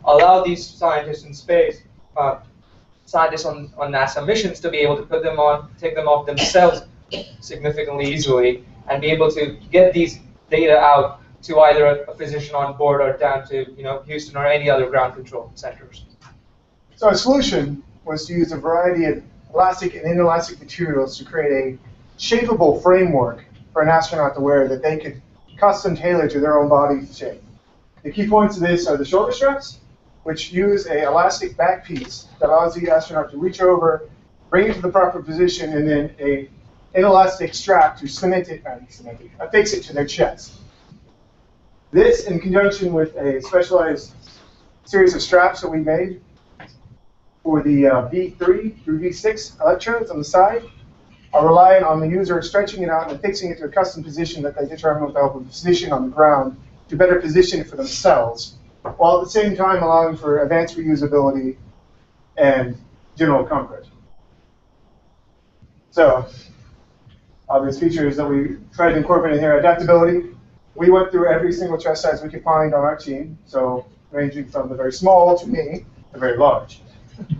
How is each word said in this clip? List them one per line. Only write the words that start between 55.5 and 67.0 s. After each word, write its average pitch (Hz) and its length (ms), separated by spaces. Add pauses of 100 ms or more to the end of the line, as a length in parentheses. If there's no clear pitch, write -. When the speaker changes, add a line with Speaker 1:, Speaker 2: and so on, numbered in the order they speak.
Speaker 2:
on 131 120
the 127 40
ground 151 480 (320)
to - 80
better 180 240
position 170 400
it - 80
for - 80
themselves, 143 800 (420)
while 170 220
at - 60
the - 60
same 208 240
time 185 280
allowing 165 340
for 147 260
advanced 165 360
reusability 139 800 (800)
and 131 400 (360)
general 160 300
comfort. - 420 (2000)
So, 131 360 (1200)